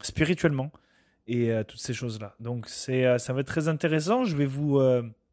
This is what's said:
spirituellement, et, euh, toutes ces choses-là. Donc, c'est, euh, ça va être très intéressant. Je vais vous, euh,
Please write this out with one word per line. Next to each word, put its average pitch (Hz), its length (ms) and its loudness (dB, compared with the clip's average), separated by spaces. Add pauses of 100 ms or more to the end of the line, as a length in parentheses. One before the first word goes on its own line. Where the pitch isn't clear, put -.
spirituellement, 147 680 0 (560)
et, 117 240 0
euh, 110 140 0
toutes - 160 -14
ces - 120 -6
choses-là. 110 460 -8
Donc, 117 300 -8
c'est, 127 360 0
euh, 123 140 6
ça 127 140 -4
va 131 80 -2
être 135 80 -6
très 156 180 -2
intéressant. 165 580 0
Je 170 120 0
vais 143 100 2
vous, 139 320 0
euh, 127 240 4 (300)